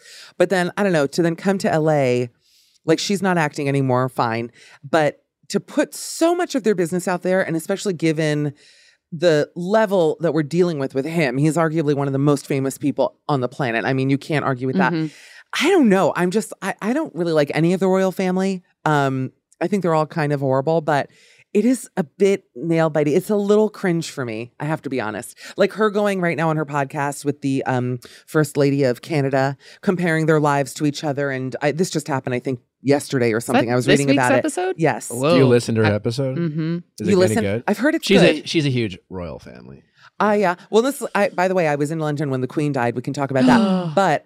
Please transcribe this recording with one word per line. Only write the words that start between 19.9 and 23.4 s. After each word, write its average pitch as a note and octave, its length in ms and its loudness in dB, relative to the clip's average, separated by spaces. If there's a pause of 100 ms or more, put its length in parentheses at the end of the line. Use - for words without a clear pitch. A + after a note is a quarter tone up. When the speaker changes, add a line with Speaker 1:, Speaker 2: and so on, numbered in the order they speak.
Speaker 1:
all D#3 120 2
kind D3 260 -2
of C#3 80 -2
horrible, C#3 400 0
but D3 300 -2 (420)
it G#3 140 2
is B3+ 200 0 (120)
a F#3 60 -2
bit G3 400 0 (120)
nail D#3+ 320 0
biting. D3+ 240 0
It's F#3 160 0
a G#3+ 80 0
little G#3 320 2